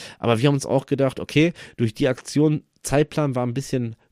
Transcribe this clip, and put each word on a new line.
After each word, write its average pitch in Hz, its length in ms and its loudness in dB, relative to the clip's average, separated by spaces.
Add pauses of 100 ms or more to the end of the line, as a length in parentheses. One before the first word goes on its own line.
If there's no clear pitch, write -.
(180)
Aber 113 220 0
wir 127 80 4
haben 143 80 4
uns 135 100 -4
auch 131 200 0
gedacht, 135 340 0
okay, 160 320 2 (240)
durch 117 180 0
die 139 140 0
Aktion, 147 560 0 (180)
Zeitplan 147 540 0
war 123 100 -2
ein 123 80 -4
bisschen 123 440 -4 (140)